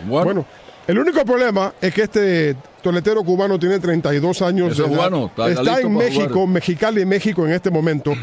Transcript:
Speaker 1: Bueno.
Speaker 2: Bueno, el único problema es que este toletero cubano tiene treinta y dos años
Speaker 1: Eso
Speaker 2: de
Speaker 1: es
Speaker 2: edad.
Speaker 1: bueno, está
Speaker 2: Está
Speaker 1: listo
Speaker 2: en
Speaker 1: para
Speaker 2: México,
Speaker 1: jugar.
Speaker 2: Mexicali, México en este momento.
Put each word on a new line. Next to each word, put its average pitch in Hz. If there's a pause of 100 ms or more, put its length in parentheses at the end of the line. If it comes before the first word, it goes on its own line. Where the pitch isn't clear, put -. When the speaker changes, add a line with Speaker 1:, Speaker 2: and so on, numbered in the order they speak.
Speaker 1:
Bueno. 139
Speaker 2:
Bueno, 180 (400)
el 190
único 302
problema 220
es 185
que 208
este 180 (260)
toletero 185
cubano 185
tiene 180
treinta 165
y 143
dos 175
años 180
Speaker 1:
Eso 147
Speaker 2:
de 156
Speaker 1:
es 147
Speaker 2:
edad. 175
Speaker 1:
bueno, 143
está 110
Speaker 2:
Está 127
Speaker 1:
listo 247
Speaker 2:
en 208
Speaker 1:
para 226
Speaker 2:
México, 135
Speaker 1:
jugar. 185
Speaker 2:
Mexicali, 185
México 185
en 160
este 180
momento. 156